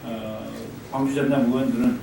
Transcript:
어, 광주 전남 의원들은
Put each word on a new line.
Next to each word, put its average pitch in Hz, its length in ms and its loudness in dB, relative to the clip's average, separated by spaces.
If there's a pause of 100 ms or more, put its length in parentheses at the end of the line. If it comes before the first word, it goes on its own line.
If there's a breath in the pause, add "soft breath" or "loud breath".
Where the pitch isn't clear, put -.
어, 110 440 -6 (440)
광주 135 240 2
전남 139 300 4
의원들은 127 580 2